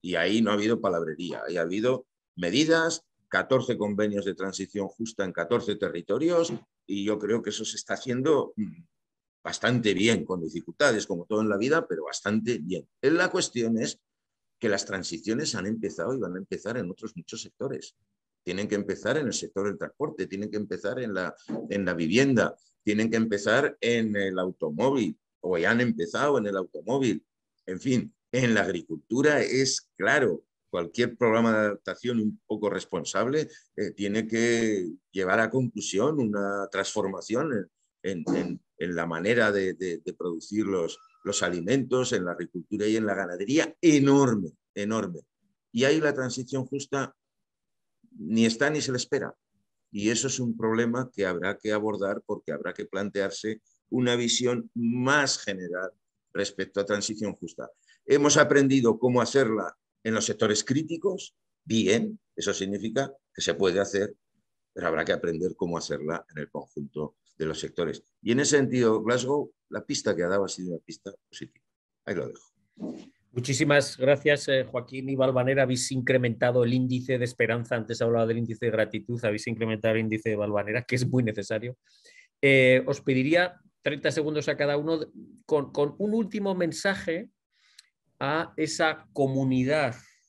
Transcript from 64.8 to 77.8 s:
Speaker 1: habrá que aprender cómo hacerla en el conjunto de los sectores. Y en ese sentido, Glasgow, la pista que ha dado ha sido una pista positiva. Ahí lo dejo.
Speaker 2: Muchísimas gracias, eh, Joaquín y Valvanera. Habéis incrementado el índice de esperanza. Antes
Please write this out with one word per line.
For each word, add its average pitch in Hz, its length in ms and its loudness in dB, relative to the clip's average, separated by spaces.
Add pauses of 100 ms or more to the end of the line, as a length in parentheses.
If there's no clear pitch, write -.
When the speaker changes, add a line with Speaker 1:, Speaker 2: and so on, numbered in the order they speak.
Speaker 1:
habrá 80 160 0
que 92 80 -2
aprender 85 440 0
cómo 85 220 -2
hacerla 78 540 -6
en 78 60 -12
el 73 120 -8
conjunto 76 640 -10 (220)
de 78 80 -4
los 78 140 -4
sectores. 80 440 -6 (180)
Y 104 100 -2
en 127 80 4
ese 147 180 4
sentido, 113 460 4
Glasgow, 127 480 0 (180)
la 107 160 -8
pista 110 300 0
que 85 80 0
ha 87 60 0
dado 98 160 2
ha 87 40 -6
sido 90 220 -8
una 82 80 -6
pista 87 320 -14 (180)
positiva. - 360 -16 (400)
Ahí 98 100 -4
lo 69 120 -4
dejo. - 260 -18 (800)
Speaker 2:
Muchísimas 139 640 2
gracias, 139 500 4
eh, 131 160 2
Joaquín 131 460 -8
y 139 60 0
Valvanera. 131 480 4
Habéis 127 280 0
incrementado 123 720 2
el 117 100 4
índice 127 440 0
de 120 80 0
esperanza. 120 500 -2
Antes 113 260 -4